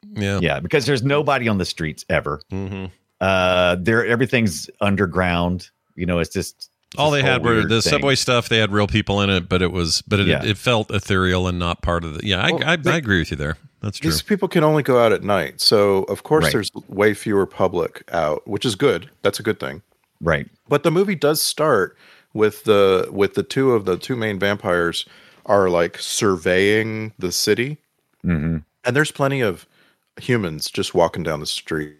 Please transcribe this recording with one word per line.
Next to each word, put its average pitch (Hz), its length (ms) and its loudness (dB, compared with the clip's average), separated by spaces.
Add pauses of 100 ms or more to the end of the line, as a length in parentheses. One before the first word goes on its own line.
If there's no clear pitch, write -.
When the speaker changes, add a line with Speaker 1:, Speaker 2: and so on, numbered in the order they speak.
(160)
Speaker 1:
Yeah. 101 260 -4
Speaker 2:
Yeah, 73 200 0
because 110 240 -2
there's 131 180 -2
nobody 139 460 0
on 104 80 0
the 90 80 0
streets - 440 -8
ever. 73 320 -2 (100)
Speaker 1:
Mm-hmm. 95 340 -8 (340)
Speaker 2:
Uh, 90 600 2
there, 113 260 0
everything's 113 640 0 (100)
underground. 90 880 0 (260)
You 85 100 -6
know, 87 140 0
it's 82 140 -4
just - 360 -8 (280)
Speaker 1:
All 147 140 2
Speaker 2:
this 143 100 2
Speaker 1:
they 135 60 2
Speaker 2:
whole 135 60 2
Speaker 1:
had 123 120 -2
were 117 100 4
Speaker 2:
weird 107 140 2
Speaker 1:
the 113 120 2
Speaker 2:
thing. 156 100 0
Speaker 1:
subway 139 240 2
stuff. 120 340 0
They 117 80 2
had 107 140 2
real 104 160 2
people 101 340 0
in 98 80 2
it, 92 200 2
but 90 120 2
it 87 100 0
was, 85 320 -2
but 104 160 0
it, 98 80 2
Speaker 2:
Yeah. 73 160 0
Speaker 1:
it 101 140 -2
felt 113 340 -2
ethereal 92 560 0
and 87 120 -4
not 87 220 -4
part 85 220 -2
of 80 140 -10
the. - 80 -8
Yeah, 95 160 0
I, 147 100 2
Speaker 3:
Well, 175 140 -2
Speaker 1:
I, 165 120 0
Speaker 3:
they, 139 140 -2
Speaker 1:
I 160 60 0
agree 107 220 2
with 80 120 -2
you 78 60 -6
there. 73 200 -4 (240)
That's 104 180 -8
true. 156 120 -2
Speaker 3:
these - 100 -4
people 202 260 -2
can 175 160 2
only 151 180 4
go 123 220 4
out 110 80 6
at 92 120 0
night, 92 380 -2
so 101 420 4
of - 200 -6
course 156 220 2
Speaker 2:
Right. 143 80 2
Speaker 3:
there's 107 180 -2 (160)
way 104 260 2
fewer 98 320 0
public 90 580 -2 (100)
out, 76 340 -2
which - 180 -4
is 113 100 -2
good. 101 340 0 (140)
That's 101 160 0
a 113 40 -12
good 104 160 -2
thing. 69 220 -10 (400)
Speaker 2:
Right. 76 260 0 (220)
Speaker 3:
But 143 140 0
the 170 80 2
movie 196 240 0
does 147 260 0
start 127 560 0 (360)
with 107 300 0
the, 98 480 4
with 98 220 0
the 101 100 -2
two 135 300 2
of 107 120 0
the 90 120 0
two - 180 -6
main 110 240 -4
vampires 92 680 0 (400)
are, 101 240 4
like, 85 280 0
surveying 104 1200 0
the 90 120 -4
city, 120 460 -2 (480)
Speaker 2:
Mm-hmm. 82 320 -2 (280)
Speaker 3:
and 123 100 0
there's 151 160 2
plenty 139 300 -2
of 92 260 -4 (500)
humans 92 540 -2
just - 220 -6
walking 85 300 0
down 78 180 -4
the 76 40 -10
street. 76 540 -8